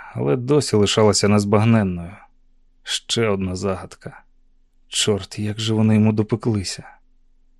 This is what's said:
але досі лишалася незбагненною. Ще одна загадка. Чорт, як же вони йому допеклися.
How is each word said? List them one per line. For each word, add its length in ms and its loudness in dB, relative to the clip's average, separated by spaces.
але 220 -2
досі 400 0
лишалася 520 4
незбагненною. 880 2
Ще 440 -4
одна 280 -2
загадка. 680 -8
Чорт, 520 -4
як 200 -6
же 140 -4
вони 220 4
йому 180 4
допеклися. 680 -4